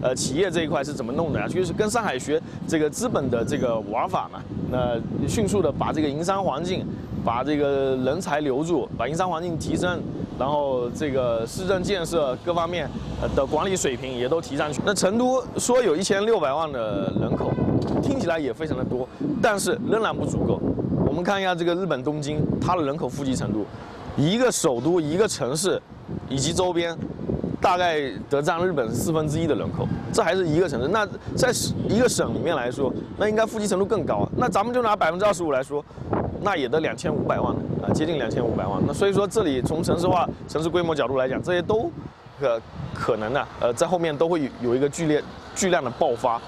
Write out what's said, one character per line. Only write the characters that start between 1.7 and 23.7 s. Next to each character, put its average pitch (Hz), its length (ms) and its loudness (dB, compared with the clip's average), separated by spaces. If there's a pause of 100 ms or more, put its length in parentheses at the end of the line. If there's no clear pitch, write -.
跟 214 160 0
上 226 140 0
海 139 160 -2
学 147 200 0 (280)
这 160 100 2
个 151 100 4
资 202 220 -2
本 156 220 0
的 117 120 2
这 139 140 -2
个 120 220 0 (100)
玩 127 180 0
法 156 240 -2
嘛。 - 80 -12 (300)
那 123 300 0 (280)
迅 110 200 0
速 - 160 2
的 147 80 4
把 117 200 0
这 139 80 -2
个 151 80 2
营 143 160 -2
商 190 200 0
环 151 200 0
境， 175 220 -2 (400)
把 120 180 0
这 147 140 0
个 139 480 2
人 151 160 0
才 151 180 0
留 143 240 0
住， 160 320 0
把 117 120 -2
营 147 80 -4
商 185 120 0
环 165 140 -4
境 170 160 -4
提 - 180 -2
升， 175 240 0 (380)
然 123 100 0
后 139 440 0
这 151 180 -4
个 123 380 0
市 185 180 -6
政 185 160 2
建 180 240 0
设 147 400 0
各 170 80 0
方 170 160 2
面， 170 180 -2 (320)
呃， 120 100 -2
的 139 140 2
管 151 220 0
理 196 100 0
水 139 220 0
平 131 180 -6
也 123 140 0
都 165 100 2
提 139 160 -6
上 151 160 0
去。 139 140 -6
那 208 80 4
成 196 240 2
都 254 260 2 (140)
说 247 240 4
有 180 140 4
一 180 80 0
千 196 200 2
六 220 160 4
百 139 140 2
万 156 180 0
的 104 480 -2
人 - 160 0
口， - 160 0 (480)
听 269 200 0
起 190 80 0
来 165 100 2
也 135 160 -2
非 156 140 -6
常 135 100 -2
的 127 60 0
多， 123 260 -2 (320)
但 208 180 4
是 180 120 0 (180)
仍 214 140 2
然 160 120 0
不 147 80 -2
足 - 220 0
够。 - 160 0 (440)
我 143 100 0
们 175 80 -2
看 196 160 2
一 190 40 0
下 185 100 2
这 170 100 -2
个 170 120 2
日 190 100 -2
本 143 180 0
东 151 160 -2
京， 151 240 -2 (160)
它 175 160 2
的 175 60 0
人 139 160 0
口 139 100 -2
富 139 160 -4
集 131 120 0
程 101 180 -2
度， 104 100 0 (540)